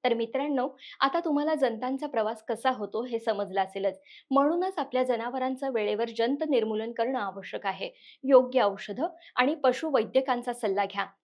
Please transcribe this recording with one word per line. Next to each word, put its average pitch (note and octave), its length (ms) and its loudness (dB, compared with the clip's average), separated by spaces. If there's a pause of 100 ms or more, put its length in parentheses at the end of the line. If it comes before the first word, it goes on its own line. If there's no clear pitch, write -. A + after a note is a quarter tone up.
तर A#3 100 2
मित्रांनो, B3+ 540 -2 (320)
आता C#4 240 2
तुम्हाला D4+ 300 0
जंतांचा B3+ 520 -2
प्रवास A3+ 360 -2
कसा A#3+ 280 -2
होतो G#3+ 340 -4
हे A#3+ 140 -4
समजलं G3 420 -2
असेलच, F#3+ 400 -2 (300)
म्हणूनच E4+ 480 2
आपल्या B3+ 240 -2
जनावरांचं B3+ 720 -2
वेळेवर G#3+ 360 0 (100)
जंत C#4 300 0
निर्मूलन A3 440 0
करणं B3 260 -2
आवश्यक G3 480 -8
आहे. F#3+ 240 -6 (340)
योग्य B3+ 380 8
औषधं G3+ 460 -2 (280)
आणि C4 180 4
पशुवैद्यकांचा B3+ 1000 2
सल्ला G3+ 320 0
घ्या G3 220 -4 (180)